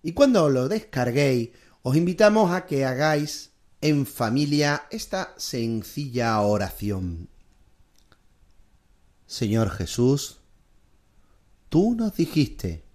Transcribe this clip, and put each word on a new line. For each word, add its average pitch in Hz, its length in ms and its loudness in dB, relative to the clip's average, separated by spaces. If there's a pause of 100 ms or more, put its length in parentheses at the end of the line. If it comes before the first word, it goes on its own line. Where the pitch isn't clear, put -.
Y 165 100 -6
cuando 226 360 4
lo 127 200 0
descarguéis, 131 800 0 (320)
os 131 140 -2
invitamos 185 560 4
a 180 140 -4
que 135 200 -2
hagáis 147 640 -2 (300)
en 143 240 2
familia 143 880 0
esta 196 460 -8
sencilla 117 1040 -4
oración. 98 880 -2 (2000)
Señor 110 440 -2
Jesús, 120 720 -2 (1300)
tú 208 260 2
nos 220 200 -2
dijiste 131 680 -2 (120)